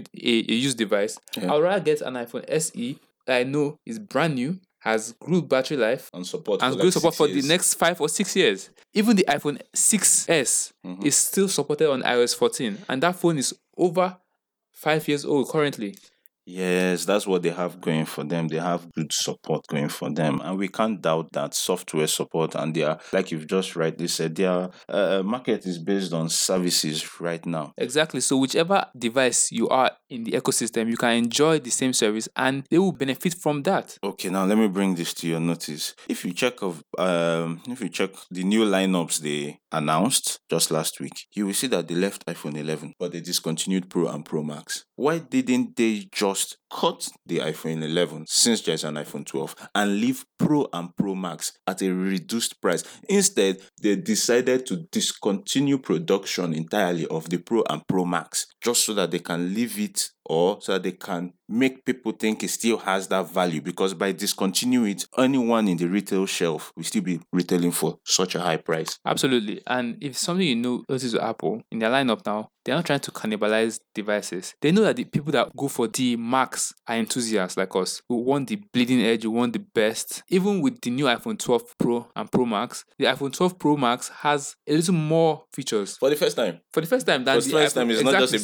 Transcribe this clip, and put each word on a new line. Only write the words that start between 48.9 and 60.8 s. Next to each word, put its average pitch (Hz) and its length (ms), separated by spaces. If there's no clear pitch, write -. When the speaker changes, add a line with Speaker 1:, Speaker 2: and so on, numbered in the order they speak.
Speaker 2:
iPhone 73 300
twelve - 300
and 101 260
leave 131 260
Pro 147 340
and 87 240
Pro 98 200
Max 90 380
at 95 160
a 95 100
reduced 92 680
price? 90 220
Instead, 110 480
they 101 140
decided 120 720
to 85 240
discontinue 120 880
production 90 760
entirely 87 540
of 80 220
the 87 80
Pro 113 320
and - 180
Pro 92 180
Max 87 400
just - 240
so 107 80
that 95 180
they 87 80
can 87 340
leave 107 260
it - 300
or 90 360
so - 120
that 92 100